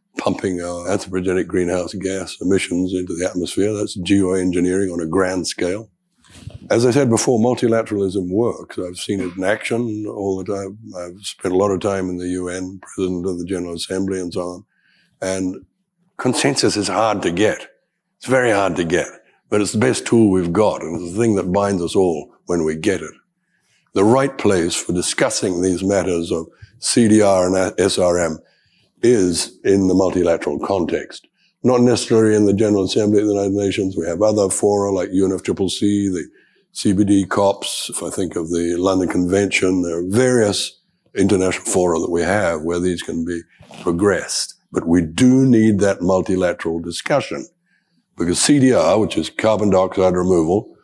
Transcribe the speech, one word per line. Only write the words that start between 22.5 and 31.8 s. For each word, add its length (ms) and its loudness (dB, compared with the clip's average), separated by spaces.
we 100 -2
get 280 -2
it. 100 -14
The 120 2
right 320 2
place 380 0
for 180 -6
discussing 720 -2
these 200 0
matters 500 0
of 140 -4
C 300 2
D 120 6
R 260 4
and 320 0
S 200 2
R 200 2
M 200 -2
is 600 2
in 260 4
the 60 4
multilateral 640 2
context, 720 -4
not 200 4